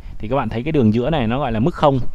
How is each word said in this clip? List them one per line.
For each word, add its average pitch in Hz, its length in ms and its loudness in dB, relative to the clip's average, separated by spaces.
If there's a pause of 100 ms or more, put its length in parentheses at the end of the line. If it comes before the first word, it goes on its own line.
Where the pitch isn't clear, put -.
(180)
Thì 110 100 -8
các 127 80 -2
bạn 120 140 -2
thấy 113 140 -6
cái 156 80 -4
đường 117 220 4
giữa 120 160 0
này 139 180 0
nó 123 120 -2
gọi 131 120 -2
là 110 80 -2
mức 120 140 2
không. 139 260 2 (160)